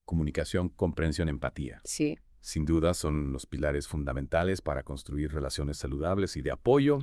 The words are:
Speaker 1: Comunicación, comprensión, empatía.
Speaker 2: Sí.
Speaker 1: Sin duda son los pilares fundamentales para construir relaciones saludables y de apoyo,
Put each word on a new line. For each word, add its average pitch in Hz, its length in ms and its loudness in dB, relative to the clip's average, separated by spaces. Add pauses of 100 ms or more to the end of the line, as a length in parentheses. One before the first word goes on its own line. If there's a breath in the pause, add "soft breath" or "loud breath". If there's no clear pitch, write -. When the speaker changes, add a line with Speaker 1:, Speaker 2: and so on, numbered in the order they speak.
Speaker 1:
Comunicación, 82 680 0
comprensión, 80 580 0
empatía. 65 560 -4
Speaker 2:
Sí. 151 340 -2 (220)
Speaker 1:
Sin - 240 -2
duda 82 300 4
son 76 360 0
los 67 140 -6
pilares 71 440 -2
fundamentales 76 760 0
para 69 200 -2
construir 71 520 -6
relaciones 73 420 -2
saludables 87 600 -2
y - 20 -4
de 67 100 -2
apoyo, 139 520 4